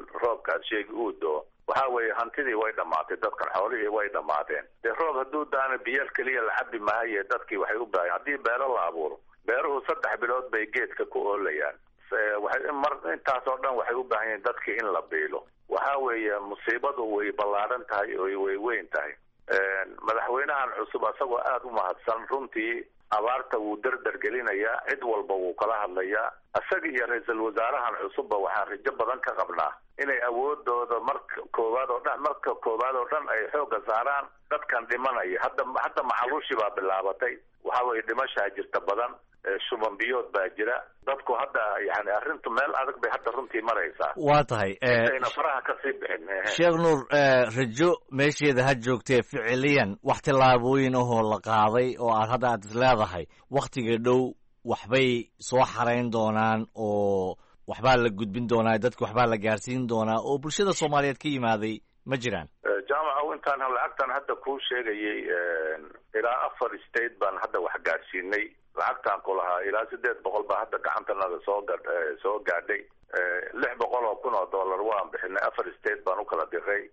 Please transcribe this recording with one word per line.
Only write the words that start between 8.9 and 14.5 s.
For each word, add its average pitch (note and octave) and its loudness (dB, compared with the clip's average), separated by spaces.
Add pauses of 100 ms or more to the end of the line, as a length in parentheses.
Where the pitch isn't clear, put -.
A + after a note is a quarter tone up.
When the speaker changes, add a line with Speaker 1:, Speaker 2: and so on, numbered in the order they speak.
Speaker 1:
beeruhu C#3 0
saddex A2 -2
bilood B2 -2
bay G#2+ 0
geedka A2 -2
ku - -4
oolayaan. E2+ 0 (320)
Se-, G#2+ 0
waxay C3 -2
mar C#3+ 0 (200)
intaas C3 -2
oo B2+ 0
dhan C3 -2
waxay A2+ 0
u C3 -2
baahan A2+ -2
yihiin G#2 -4
dadkii A#2 -2